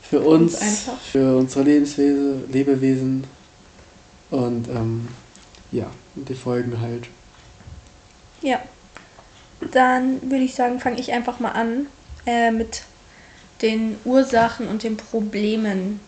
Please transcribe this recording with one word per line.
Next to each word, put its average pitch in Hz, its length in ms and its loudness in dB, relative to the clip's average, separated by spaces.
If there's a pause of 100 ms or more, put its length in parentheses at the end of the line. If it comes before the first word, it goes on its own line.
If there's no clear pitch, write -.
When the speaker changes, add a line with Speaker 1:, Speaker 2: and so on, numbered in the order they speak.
Speaker 1:
für - 160 0
Speaker 2:
Ganz 135 100 4
Speaker 1:
uns, 165 320 6
Speaker 2:
einfach. 214 400 -2
Speaker 1:
für 131 380 2
unsere 131 260 0
Lebenswese-, 143 880 2
Lebewesen 135 720 2 (1040)
und, 120 380 -2
ähm, 117 400 -4 (640)
ja, 107 140 -4 (280)
und - 140 -12
die 131 60 -6
Folgen 120 460 -4
halt. 117 260 -6 (1400)
Speaker 2:
Ja. 262 180 -2 (1120)
Dann 254 480 4 (100)
würde 262 140 2
ich 254 100 -2
sagen, 247 240 0
fange 247 220 -4
ich 240 120 -6
einfach 240 280 -4
mal 226 120 -2
an, 233 340 -2 (400)
äh, 233 240 2
mit 226 320 -4 (800)
den 220 420 0
Ursachen 247 640 2
und 214 140 -4
den 220 160 -4
Problemen 208 1080 -2